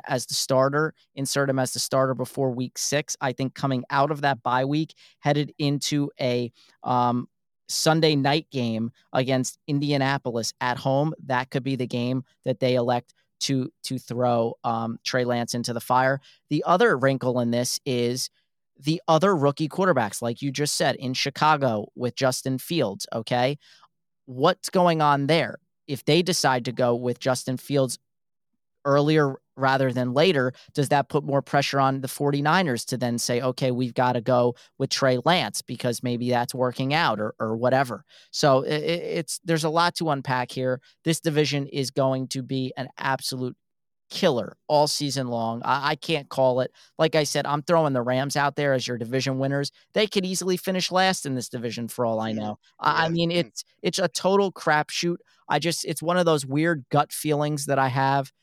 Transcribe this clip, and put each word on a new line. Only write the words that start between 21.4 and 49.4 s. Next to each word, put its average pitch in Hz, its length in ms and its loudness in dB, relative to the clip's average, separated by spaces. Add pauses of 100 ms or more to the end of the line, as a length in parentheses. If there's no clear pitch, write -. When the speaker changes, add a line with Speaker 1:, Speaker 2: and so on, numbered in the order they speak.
Speaker 1:
with 120 200 -4
Justin 131 440 0
Fields, 113 520 -4
okay? 123 460 0 (680)
What's 139 440 0
going 175 320 4
on 143 240 4
there? 151 320 0 (300)
If 139 180 -8
they 160 160 4
decide 139 440 2
to 131 60 -4
go 120 240 2
with 123 240 -4
Justin 131 380 -2
Fields 135 400 0 (880)
earlier 143 500 4 (220)
rather 135 340 2
than 123 220 -2
later, 139 400 4 (200)
does 139 160 0
that 139 200 2
put 147 160 0
more 139 160 0
pressure 139 400 0
on 135 180 2
the 131 80 -8
forty-niners 143 800 0
to 131 120 -4
then 120 200 0
say, 120 240 0
"Okay, 131 300 0
we've 123 240 -2
gotta 123 260 2
go 123 340 2 (220)
with 131 120 -2
Trey 127 360 2
Lance 160 360 0
because 120 400 -6
maybe 123 280 -2
that's 120 260 0
working 127 380 -2
out," 147 260 2
or, 107 200 -6
or 113 180 -2
whatever? 123 480 0 (240)
So 139 340 4
i-, - 60 -8
i-, - 40 0 (440)
it's, - 260 -6
there's 165 220 0
a 160 40 0
lot 170 260 2
to 160 160 -2
unpack 131 400 -2
here. 127 280 -2 (240)
This 165 160 0
division 147 480 0
is 135 240 -4
going 131 380 0
to 135 120 -6
be 131 360 -4
an 131 100 -8 (100)
absolute 131 600 -4 (520)
killer 127 480 0 (100)
all 151 200 4
season 135 400 -4
long. 117 360 -2
I, 139 280 0
I 151 40 0
can't 147 320 -4
call 127 320 2
it. 127 120 -2 (260)
Like 160 180 2
I 156 80 4
said, 143 220 -2
I'm 143 160 -2
throwing 156 320 2
the 127 80 0
Rams 127 340 -2
out 143 220 0
there 143 160 2
as 127 120 -2
your 123 120 -4
division 131 420 -2
winners. 139 320 -2 (220)